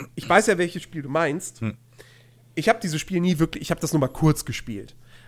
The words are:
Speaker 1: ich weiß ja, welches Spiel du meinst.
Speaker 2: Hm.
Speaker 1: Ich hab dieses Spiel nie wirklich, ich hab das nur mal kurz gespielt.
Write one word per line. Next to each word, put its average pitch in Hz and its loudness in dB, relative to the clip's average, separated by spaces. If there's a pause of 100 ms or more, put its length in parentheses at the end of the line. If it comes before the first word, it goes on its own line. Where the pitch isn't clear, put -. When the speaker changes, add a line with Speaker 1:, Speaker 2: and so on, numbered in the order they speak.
(140)
Speaker 1:
ich - -10
weiß 202 8
ja, 202 4
welches 175 -4
Spiel - -10
du 139 -10
meinst. 160 -2
Speaker 2:
Hm. 107 -4 (760)
Speaker 1:
Ich 160 2
hab 220 2
dieses 156 -4
Spiel 180 -2
nie 175 2
wirklich, 151 0
ich - -6
hab 165 -2
das - -2
nur 156 4
mal 127 0
kurz 151 2
gespielt. - -10 (320)